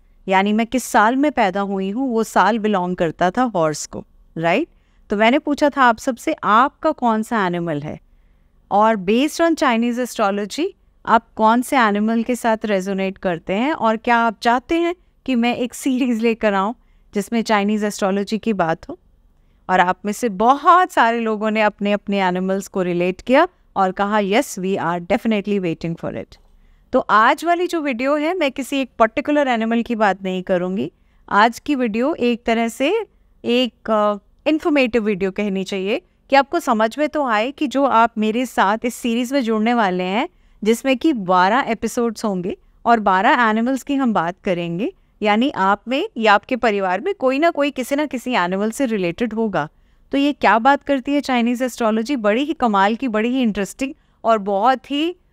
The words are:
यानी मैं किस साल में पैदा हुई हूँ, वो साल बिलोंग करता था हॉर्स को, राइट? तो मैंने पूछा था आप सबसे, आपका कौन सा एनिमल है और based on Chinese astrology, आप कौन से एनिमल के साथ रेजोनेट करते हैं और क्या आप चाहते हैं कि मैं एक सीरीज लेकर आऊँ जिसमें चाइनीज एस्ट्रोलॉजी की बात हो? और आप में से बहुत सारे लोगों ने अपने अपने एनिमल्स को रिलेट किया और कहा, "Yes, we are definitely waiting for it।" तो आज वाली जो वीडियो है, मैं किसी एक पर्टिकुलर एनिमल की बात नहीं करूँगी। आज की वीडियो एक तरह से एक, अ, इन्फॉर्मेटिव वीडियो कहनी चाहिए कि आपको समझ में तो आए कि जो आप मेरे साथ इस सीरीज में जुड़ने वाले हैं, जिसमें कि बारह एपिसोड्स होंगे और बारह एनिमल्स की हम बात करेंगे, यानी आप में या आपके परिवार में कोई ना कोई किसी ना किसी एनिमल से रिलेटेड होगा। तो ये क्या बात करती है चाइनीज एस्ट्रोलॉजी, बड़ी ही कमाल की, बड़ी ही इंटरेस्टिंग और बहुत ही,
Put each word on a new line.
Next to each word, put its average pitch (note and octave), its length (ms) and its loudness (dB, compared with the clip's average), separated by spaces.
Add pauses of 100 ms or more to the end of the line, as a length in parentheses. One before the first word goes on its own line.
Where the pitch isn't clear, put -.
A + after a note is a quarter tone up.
(280)
यानी F#3+ 240 2
मैं A3 140 0
किस B3 180 -4
साल A3+ 320 2
में C#4+ 160 2
पैदा G3+ 280 0
हुई G3 300 -4
हूँ, B3+ 200 -4
वो A3+ 140 0
साल G#3+ 340 2
बिलोंग F#3 380 0
करता E3+ 340 0
था A#3+ 120 0
हॉर्स E3+ 440 -2
को, - 180 -12 (340)
राइट? F3 300 0 (420)
तो G#3 60 -2
मैंने G#3+ 220 2
पूछा D4 320 -2
था C#4 120 -2
आप A#3 160 4
सबसे, C4+ 460 -6
आपका C4 480 0
कौन A3+ 300 -2
सा A3 240 -2
एनिमल E3+ 340 -4
है D3+ 200 -10 (720)
और G#3+ 260 2
based A3+ 440 0
on E4 180 2
Chinese A#3+ 520 0
astrology, G#3 560 -2 (420)
आप A3+ 180 4 (100)
कौन A3 260 4
से C#4 160 0
एनिमल A3 440 2
के A#3+ 140 -2
साथ A3 280 0
रेजोनेट F#3+ 540 -2
करते F3 340 -4
हैं B3 200 0
और A3 240 0
क्या A#3+ 200 0
आप A#3 260 0
चाहते B3 320 0
हैं E4+ 200 0 (320)
कि C4 80 -2
मैं A#3+ 220 0
एक A#3+ 180 -6
सीरीज B3 460 -2
लेकर A3 340 0
आऊँ G3 200 0 (400)
जिसमें A3 280 -2
चाइनीज G#3 420 0
एस्ट्रोलॉजी G3+ 540 -2
की A3+ 140 -2
बात E3 360 -2
हो? F4 100 -14 (720)
और F#3 100 4
आप F3+ 240 2
में G#3 80 -4
से A#3+ 160 -4
बहुत C#4 640 4
सारे A#3 280 2
लोगों A3 300 -2
ने G#3+ 120 0
अपने G#3 300 0
अपने G3+ 300 -2
एनिमल्स F#3 460 -2
को F#3+ 140 -2
रिलेट F3+ 380 -2
किया D4 280 2 (280)
और F#3+ 160 2
कहा, G3+ 240 -2
"Yes, G#3 420 0
we F#3+ 200 -2
are E3+ 280 -4
definitely G3+ 540 -2
waiting E3 440 -4
for A2 100 -8
it।" - 220 -14 (560)
तो B3 60 2
आज A#3+ 460 4
वाली F4 220 0
जो E4+ 140 -4
वीडियो C#4 360 -2
है, D4+ 180 -2
मैं D4 180 -2
किसी C#4 280 -4
एक C4 180 -4
पर्टिकुलर C#4+ 500 0
एनिमल A#3 340 0
की A#3+ 120 -6
बात G3 280 0
नहीं F#3 200 -4
करूँगी। F#3 500 -2 (360)
आज A3 300 2
की - 160 -4
वीडियो B3 400 0
एक A#3+ 300 0
तरह A#3 240 0
से F#4 380 -2 (380)
एक, A#3 460 -2
अ, G#3 260 2 (320)
इन्फॉर्मेटिव C#4+ 540 2
वीडियो G3 280 -2
कहनी F#3+ 340 -4
चाहिए G3+ 380 -4 (280)
कि C4+ 60 4
आपको C#4 240 2
समझ A3+ 380 0
में D4+ 100 0
तो D4 180 -4
आए A3+ 240 0
कि D4+ 160 -6
जो C4 180 0
आप A3+ 340 4
मेरे A3 280 0
साथ G#3+ 380 0
इस B3 100 -4
सीरीज A#3+ 380 -2
में C#4 100 2
जुड़ने A3 320 0
वाले F#3 300 0
हैं, G#3+ 240 -2 (360)
जिसमें A#3 320 0
कि D#4+ 160 0
बारह F#3+ 560 2
एपिसोड्स A3+ 560 -4
होंगे F#3+ 320 -4 (300)
और A#3 140 6
बारह G3 300 4
एनिमल्स A#3 520 2
की C#4+ 120 -4
हम C4 180 2
बात F3 320 -2
करेंगे, F3 480 -4 (300)
यानी G#3+ 280 2
आप G3 380 0
में D4 280 -2
या G#3+ 180 4
आपके A3+ 220 0
परिवार G3+ 440 0
में F#4+ 140 -4
कोई C4 240 -2
ना E4+ 120 2
कोई C#4+ 200 0
किसी C4 260 -4
ना D4 100 -2
किसी B3+ 280 -6
एनिमल F#3+ 360 -2
से C#4 160 -2
रिलेटेड G#3 460 -2
होगा। G3+ 360 -4 (440)
तो C4+ 60 0
ये C#4+ 140 2
क्या A3 260 2
बात C#4 240 2
करती C#4 320 -2
है D4 60 0
चाइनीज A#3+ 420 -2
एस्ट्रोलॉजी, A#3 540 -2
बड़ी A3 280 0
ही D#4 80 -2
कमाल G#3 440 2
की, C4+ 120 -4
बड़ी G#3+ 200 -2
ही C4 140 -2
इंटरेस्टिंग A3+ 520 -4 (300)
और A3 140 2
बहुत G#3 520 -2
ही, D#4+ 260 -4 (160)